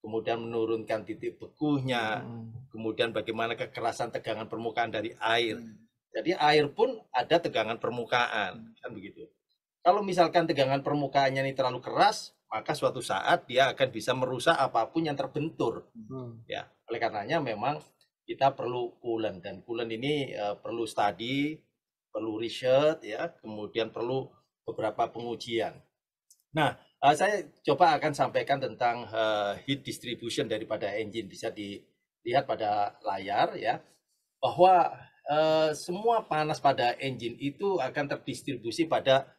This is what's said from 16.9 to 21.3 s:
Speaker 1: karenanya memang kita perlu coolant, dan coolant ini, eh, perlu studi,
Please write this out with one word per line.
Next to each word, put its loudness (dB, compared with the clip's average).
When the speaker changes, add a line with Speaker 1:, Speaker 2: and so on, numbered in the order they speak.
Speaker 1:
karenanya -2
memang -4
kita 2
perlu -4
coolant, -2
dan -12
coolant -4
ini, -2
eh, -2
perlu -4
studi, -2